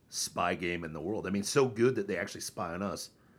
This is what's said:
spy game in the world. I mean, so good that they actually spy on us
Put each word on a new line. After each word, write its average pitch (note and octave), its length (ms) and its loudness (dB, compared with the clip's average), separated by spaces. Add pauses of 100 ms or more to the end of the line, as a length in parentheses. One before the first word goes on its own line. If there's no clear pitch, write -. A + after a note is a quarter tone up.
spy - 460 -2
game E2+ 300 -2
in D#2 100 -8
the D2+ 60 -8
world. F2 260 -4
I F#2 40 -2
mean, G2 120 2
so C3+ 240 6
good A#2 300 4
that G2+ 120 0
they F#2+ 80 0
actually G2 240 -4
spy F2 320 -6
on F2+ 100 -4
us F2 280 -4 (280)